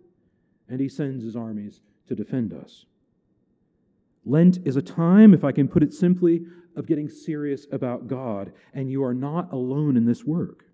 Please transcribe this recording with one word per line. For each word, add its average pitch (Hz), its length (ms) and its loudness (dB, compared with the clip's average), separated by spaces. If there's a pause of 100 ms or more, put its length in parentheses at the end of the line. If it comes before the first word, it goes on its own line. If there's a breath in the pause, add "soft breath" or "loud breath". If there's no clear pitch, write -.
(680)
and 131 120 -8
he 135 80 -2
sends 135 360 -6
his 113 120 -10
armies 110 440 -10 (260)
to 127 80 -8
defend 107 380 -6
us. - 340 -20 (1400)
Lent 175 400 4
is 131 120 -2
a 151 60 0
time, 185 520 8
if - 80 2
I 143 80 0
can 135 160 0
put 160 160 2
it - 100 0
simply, 175 540 0 (300 loud breath)
of 147 100 -12
getting 151 220 -4
serious 147 640 -8
about 127 340 -8
God, 113 460 -8 (200 soft breath)
and 135 180 -8
you 135 120 -4
are 123 120 -2
not 147 380 -6
alone 135 440 -2
in 117 100 4
this 117 180 0
work. 143 500 -4